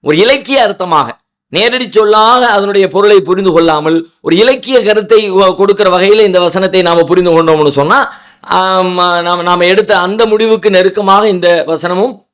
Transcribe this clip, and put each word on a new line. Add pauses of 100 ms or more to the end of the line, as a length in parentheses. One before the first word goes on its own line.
ஒரு
இலக்கிய
அர்த்தமாக, (400)
நேரடி
சொல்லாக
அதனுடைய
பொருளை
புரிந்து
கொள்ளாமல், (140)
ஒரு
இலக்கிய
கருத்தை
ஒ-,
கொடுக்கிற
வகையில
இந்த
வசனத்தை
நாம
புரிந்து
கொண்டோம்னு
சொன்னா, (260)
ஆம்,
நாம,
நாம
எடுத்த
அந்த
முடிவுக்கு
நெருக்கமாக
இந்த
வசனமும் (140)